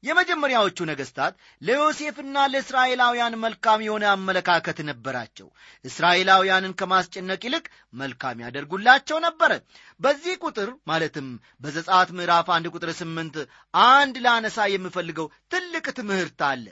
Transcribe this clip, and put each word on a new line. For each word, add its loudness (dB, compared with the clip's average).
የመጀመሪያዎቹ 0
ነገሥታት -4
ለዮሴፍና -2
ለእስራኤላውያን 0
መልካም 0
የሆነ -2
አመለካከት 0
ነበራቸው። -10
እስራኤላውያንን 4
ከማስጨነቅ -2
ይልቅ -4
መልካም -8
ያደርጉላቸው 2
ነበረ። 2
በዚህ 0
ቁጥር -6
ማለትም -4
በዘጸአት 2
ምዕራፍ 0
አንድ 0
ቁጥር -8
ስምንት -8
አንድ 6
ላነሳ 0
የምፈልገው -6
ትልቅ -6
ትምህርት -4
አለ። -2